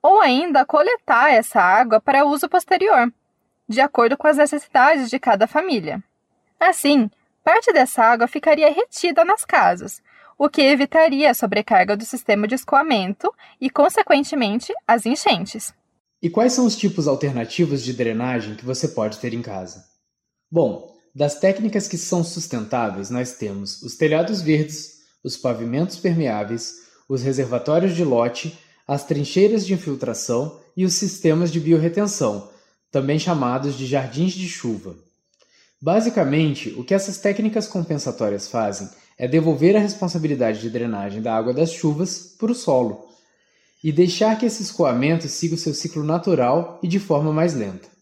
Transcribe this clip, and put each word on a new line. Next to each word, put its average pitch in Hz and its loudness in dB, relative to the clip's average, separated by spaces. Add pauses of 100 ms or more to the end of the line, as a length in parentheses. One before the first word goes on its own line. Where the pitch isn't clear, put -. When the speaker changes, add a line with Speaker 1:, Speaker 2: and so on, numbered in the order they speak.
Speaker 1:
ou 381 6
ainda 294 4
coletar 302 2
essa 226 2
água 214 4
para 277 4
uso 294 0
posterior, 359 2 (560)
de 220 -4
acordo 262 2
com - 0
as 302 4
necessidades 294 2
de 262 -4
cada 220 2
família. 240 -4 (560)
Assim, 285 4 (340)
parte 427 4
dessa 254 4
água 233 4
ficaria 302 4
retida 339 0
nas 392 0
casas, 180 0 (360)
o 285 2
que 294 2
evitaria 285 4
a - 2
sobrecarga 202 2
do 226 -10
sistema 208 0
de 240 -2
escoamento 262 0 (260)
e, 262 -4
consequentemente, 269 0 (160)
as 226 2
enchentes. 220 -2 (480)
Speaker 2:
E 170 -2
quais 233 2
são 254 2
os - 0
tipos 165 -2
alternativos 139 -2
de 123 -6
drenagem 117 -4
que 107 -16
você 127 -6
pode 107 -4
ter 120 -8
em 120 -8
casa? 98 -14 (680)
Bom, 147 -2 (240)
das 143 -2
técnicas 202 0
que 175 -8
são 170 -2
sustentáveis, 113 -6
nós 123 -6
temos 101 -10
os - -14
telhados 170 0
verdes, 156 -2 (240)
os - -8
pavimentos 123 -4
permeáveis, 117 -4 (260)
os 131 -4
reservatórios 139 0
de 175 -2
lote, 120 -2 (280)
as 139 -4
trincheiras 190 0
de 190 -2
infiltração 131 -6 (160)
e 185 0
os 185 0
sistemas 170 0
de 165 -2
biorretenção, 160 0 (420)
também 143 0
chamados 139 -2
de 131 -8
jardins 135 -2
de 185 -8
chuva. 95 -10 (840)
Basicamente, 156 0
o 123 -10
que 156 -2
essas 196 -2
técnicas 214 -2
compensatórias 135 -4
fazem 101 -4 (280)
é 127 -6
devolver 160 2
a 208 4
responsabilidade 156 -2
de 113 -6
drenagem 110 -6
da 113 -4
água 113 -2
das 165 0
chuvas 160 -4
para 220 -2
o 240 0
solo 127 -2 (760)
e 156 -2
deixar 180 2
que 247 -2
esse 214 -4
escoamento 151 0
siga 165 -4
o - -6
seu 160 -4
ciclo 156 -8
natural 156 0
e 185 -4
de 185 0
forma 156 0
mais 160 0
lenta. 98 -8 (120)